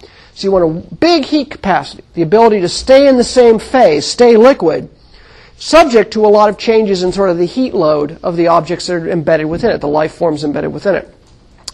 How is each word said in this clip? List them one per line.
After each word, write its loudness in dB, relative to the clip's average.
So -8
you 0
want 2
a -6
big 0
heat -4
capacity, -6
the -6
ability 2
to -2
stay 2
in 4
the 2
same 2
phase, 0
stay 2
liquid, 2
subject 2
to 0
a 4
lot 4
of -4
changes 0
in -2
sort -2
of -2
the 0
heat -4
load -2
of -4
the 0
objects -2
that -6
are -6
embedded -2
within -4
it, -6
the -6
life -2
forms -4
embedded -6
within -4
it. -10